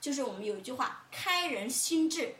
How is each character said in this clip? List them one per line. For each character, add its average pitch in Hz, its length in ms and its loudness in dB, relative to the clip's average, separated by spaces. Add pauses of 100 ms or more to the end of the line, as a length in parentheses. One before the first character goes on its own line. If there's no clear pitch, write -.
就 285 120 -2
是 269 100 0
我 220 100 -2
们 196 120 -6
有 208 120 -2
一 185 40 -8
句 254 120 -8
话 - 380 -2
，“开 359 380 0
人 214 200 -2
心 320 400 4
智， 320 320 -2